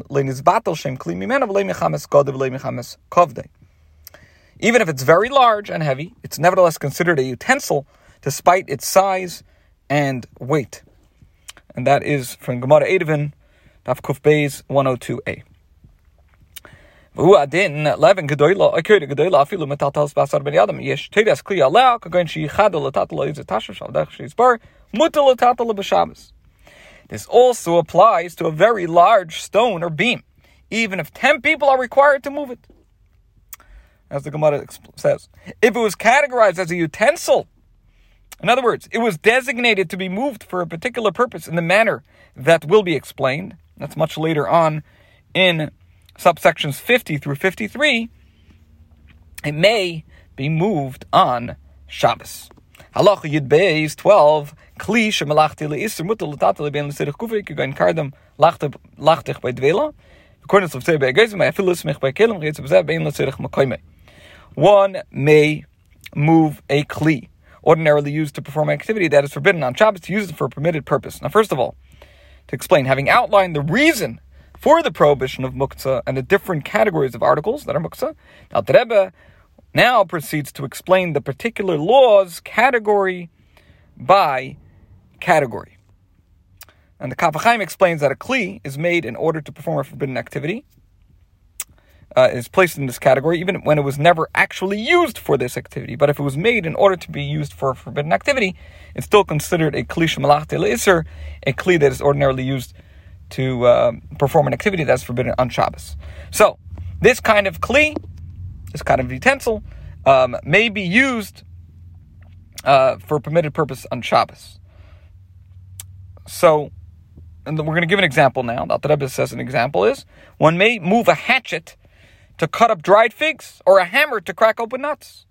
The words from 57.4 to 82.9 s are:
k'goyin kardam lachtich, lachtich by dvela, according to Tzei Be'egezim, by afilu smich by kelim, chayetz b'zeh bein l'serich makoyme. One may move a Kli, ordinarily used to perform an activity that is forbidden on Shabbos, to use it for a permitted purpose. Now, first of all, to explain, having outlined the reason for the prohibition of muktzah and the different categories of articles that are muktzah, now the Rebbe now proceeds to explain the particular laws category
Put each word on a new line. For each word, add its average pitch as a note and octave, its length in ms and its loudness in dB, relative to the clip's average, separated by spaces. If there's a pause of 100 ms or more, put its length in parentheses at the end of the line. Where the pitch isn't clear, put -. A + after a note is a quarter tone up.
k'goyin C#3+ 320 -8
kardam E3 360 0 (260)
lachtich, D3 380 2 (220)
lachtich D3+ 420 0
by - 100 -6
dvela, E3+ 440 -2 (500)
according F#3+ 240 0
to C3 100 -10
Tzei D3+ 220 0
Be'egezim, F#3 380 2
by B2+ 120 2
afilu F3+ 220 0
smich D#3+ 260 -6
by C3+ 140 -2
kelim, G#3 280 0
chayetz D3+ 200 -6
b'zeh E3 260 2
bein D#3+ 180 -4
l'serich C#3 340 -4
makoyme. - 400 -2 (760)
One G3 560 4
may D3+ 540 4 (500)
move D#3 540 2
a D3 160 0
Kli, - 460 -2 (340)
ordinarily D3 480 2
used D3+ 240 -6
to D3 60 -12
perform D3+ 260 -4
an D3 60 0
activity F#3+ 340 -2
that C#3+ 160 4
is C#3 80 -10
forbidden D#3 320 0
on B2+ 100 -2
Shabbos, G#3+ 280 2
to E3 100 -10
use G3+ 160 -4
it D#3 80 -14
for C#3+ 80 -6
a B2+ 60 -4
permitted D#3 360 -4
purpose. - 340 -4
Now, C#3 100 -6
first G#3+ 200 2
of D3 80 -4
all, - 160 -2 (720)
to - 80 -10
explain, C#3+ 300 2
having C3+ 220 0
outlined G3 460 2
the D3 60 -2
reason F#3+ 600 0 (380)
for E4 240 4
the C4 80 -2
prohibition C3+ 540 0
of B2+ 100 -6
muktzah C3 540 -4
and C3 80 -4
the C3 60 -4
different E3+ 420 -2
categories D#3+ 500 -2
of C3 80 -10
articles D#3 440 -2
that B2+ 100 -4
are E3 40 -4
muktzah, C4 360 -8 (360)
now G#2 80 0
the C3+ 120 -2
Rebbe G#3 400 4 (600)
now A3 300 4
proceeds D#3+ 480 -6
to C#3 140 -12
explain F3+ 480 -2
the C#3 80 -2
particular F#3 580 -6
laws G3+ 640 4
category G#3 920 -2 (640)